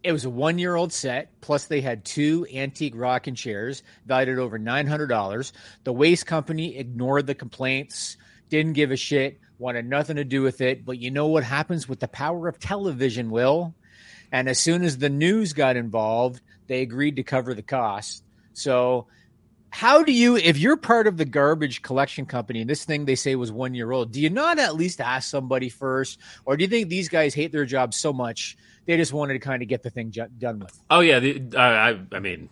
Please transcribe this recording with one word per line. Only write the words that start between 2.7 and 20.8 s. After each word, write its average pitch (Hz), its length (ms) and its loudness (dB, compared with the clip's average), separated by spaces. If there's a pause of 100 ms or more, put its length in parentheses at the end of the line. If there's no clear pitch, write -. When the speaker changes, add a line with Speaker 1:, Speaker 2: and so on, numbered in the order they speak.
Speaker 1:
rocking 127 400 -2
chairs 113 480 -8 (220)
valued 131 320 2
at 127 40 -2
over 113 180 -4
nine 127 280 -2
hundred 151 200 -2
dollars. 110 440 -2 (320)
The 131 100 -4
waste 160 340 4
company 160 500 -4
ignored 131 500 0
the 139 80 -4
complaints, 135 800 -6 (320)
didn't 156 240 2
give 139 180 2
a 135 40 0
shit, 135 440 -2 (180)
wanted 120 280 -6
nothing 147 300 -2
to 143 80 -4
do 135 200 -2
with 131 180 0
it. 127 240 0
But 127 140 -8
you 123 120 -8
know 147 160 0
what 156 160 2
happens 139 460 -4
with 123 100 -8
the 120 80 -4
power 165 400 -4
of 156 120 -8
television, 131 720 -2
Will? 147 440 2 (560)
And 127 160 0
as 127 120 0
soon 175 240 2
as 147 140 0
the 143 120 0
news 175 440 2
got 135 220 2
involved, 117 680 0 (260)
they 127 140 -2
agreed 131 360 -2
to 131 60 -4
cover 131 300 -2
the 104 100 -8
cost. 110 600 -4 (300)
So 123 540 2 (640)
how 285 320 8
do 302 100 4
you, 240 240 6
if 165 200 4
you're 262 200 4
part 226 300 4